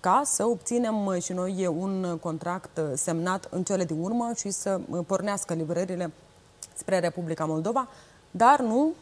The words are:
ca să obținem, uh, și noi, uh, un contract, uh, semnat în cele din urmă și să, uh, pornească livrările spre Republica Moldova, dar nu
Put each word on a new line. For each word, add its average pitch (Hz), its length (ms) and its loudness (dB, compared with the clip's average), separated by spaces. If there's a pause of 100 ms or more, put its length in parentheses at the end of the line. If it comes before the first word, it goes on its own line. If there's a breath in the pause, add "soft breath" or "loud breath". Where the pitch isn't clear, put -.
ca 214 200 6
să 208 220 0
obținem, 220 600 0
uh, 180 160 0
și - 100 -6
noi, 185 340 -2
uh, 165 120 0
un 185 420 -2
contract, 170 580 -6
uh, 156 60 0 (100)
semnat 175 560 -2
în 180 120 -2
cele 185 220 0
din 156 160 -2
urmă 233 360 0
și - 140 -6
să, 190 300 -2 (100)
uh, 175 160 -2
pornească 196 480 -2
livrările 170 580 -2 (640)
spre 190 220 0
Republica 165 460 -2
Moldova, 175 440 0 (420 loud breath)
dar 254 300 8
nu 254 420 4